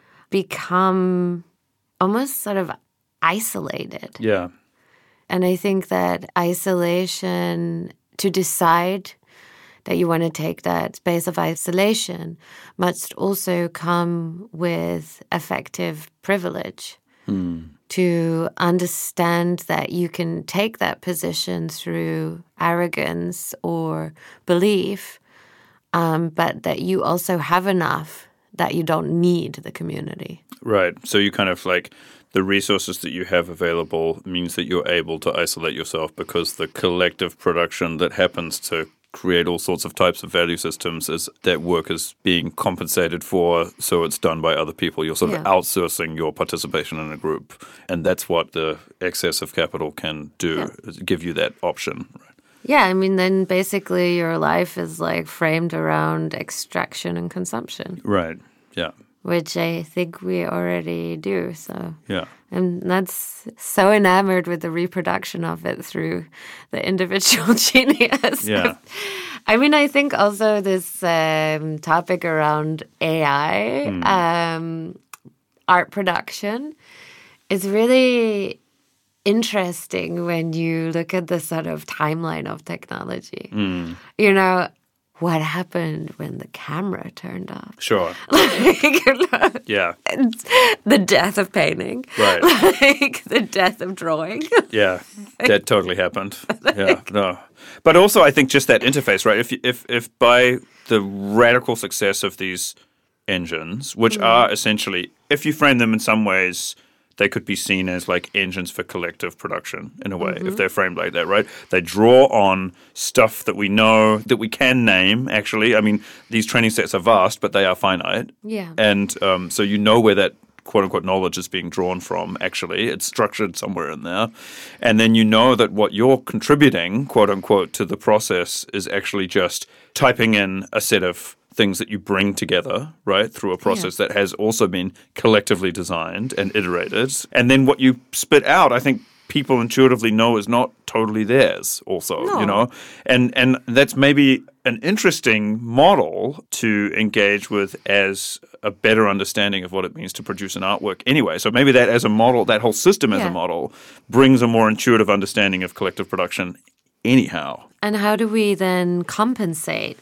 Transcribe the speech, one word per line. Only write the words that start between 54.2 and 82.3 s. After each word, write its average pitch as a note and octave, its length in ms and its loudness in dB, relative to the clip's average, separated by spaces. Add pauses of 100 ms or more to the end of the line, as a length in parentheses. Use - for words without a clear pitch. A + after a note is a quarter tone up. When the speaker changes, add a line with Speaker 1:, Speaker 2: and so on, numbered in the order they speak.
Speaker 1:
life E3+ 400 0
is, E3 240 -8
like, E3 260 -4
framed E3 460 -2
around D#3 600 -2
extraction - 840 -8
and E3+ 120 -8
consumption. - 760 -10
Speaker 2:
Right, F2 320 -2 (400)
yeah. D#2+ 140 -4 (320)
Speaker 1:
Which E3+ 340 -4
I E3+ 260 -4
think E3+ 380 -8
we F3+ 240 -4
already E3+ 720 -4
do, F3+ 360 -6
so. - 420 -12 (120)
Speaker 2:
Yeah. F2+ 180 -6 (280)
Speaker 1:
And F3+ 280 -2
that's - 640 -6 (100)
so G3 340 2
enamored F#3+ 560 4
with F3 140 -4
the E3+ 100 -6
reproduction E3+ 720 -4
of E3 200 -8
it - 200 -6
through D#3+ 400 -6 (460)
the - 140 -6
individual F#3 680 0
<laughs> - 180 2
genius. C4 720 2
Speaker 2:
Yeah. G2+ 300 0 (720)
Speaker 1:
I A3 100 4
mean, D4 160 4
I D4 140 4
think C#4+ 260 0
also G#3 460 2
this, F#3+ 440 -4
um, D#3 760 0
topic E3+ 460 0
around D#3 580 0 (160)
A D#3+ 240 0
I, F#3+ 640 0
Speaker 2:
Hmm. - 140 -6
Speaker 1:
um, E3 960 0 (680)
art F3+ 240 2
production G3+ 800 -4 (760)
is F#3+ 180 -2
really A#3 920 2 (640)
interesting F3+ 1000 -2
when E3 280 -2
you E3 380 -2
look E3 220 -4
at E3+ 140 -4
the F3 120 -2
sort D#3+ 280 -6
of D#3+ 180 -10
timeline D#3+ 600 -4